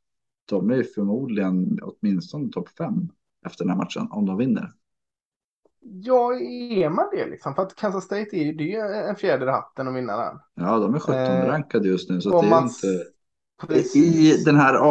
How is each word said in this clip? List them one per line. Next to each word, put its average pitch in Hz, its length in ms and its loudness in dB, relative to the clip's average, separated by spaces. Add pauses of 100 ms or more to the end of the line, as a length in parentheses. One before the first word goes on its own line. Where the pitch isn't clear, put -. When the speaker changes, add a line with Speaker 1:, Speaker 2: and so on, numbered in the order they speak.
(440)
Speaker 1:
de 101 260 -2
är 131 60 2
ju 135 80 0
förmodligen 101 1000 -2
åtminstone 101 680 -6
topp - 160 -10
fem 170 400 -6 (380)
efter - 180 -10
den 90 60 -2
här 92 80 -2
matchen, - 320 -6
om 104 160 -2
de 95 100 -2
vinner. 113 360 -2 (1080)
Speaker 2:
Ja, 240 540 0
är 240 560 -2
man 302 220 0
det, - 140 -4
liksom? - 280 -10
För 185 80 -2
att 190 120 -6
Kansas 190 300 -6
State 208 320 -8
är 156 80 -2
ju, 151 80 -2
det 156 120 -6 (100)
är 214 140 -6
ju 196 200 -6
en 208 80 -6
fjäder 135 300 0
i 131 40 0
hatten 131 380 -4
att 131 80 -6
vinna 117 200 -4
den. 113 220 -6 (160)
Speaker 1:
Ja, 98 240 0
de 104 160 0
är 147 40 0
sjuttonde 127 400 0
Speaker 2:
Eh, 127 100 0
Speaker 1:
rankade 131 400 0
just 92 220 -2
nu, 90 100 -2
så 101 100 -2
Speaker 2:
om 175 60 4
Speaker 1:
att 165 60 6
det - 40 4
är - 40 4
Speaker 2:
man 165 120 6
Speaker 1:
inte 95 400 -4
Speaker 2:
s-, - 680 -18
precis. 156 720 6
Speaker 1:
i 170 40 -4
den 151 120 6
här 135 180 6 (160)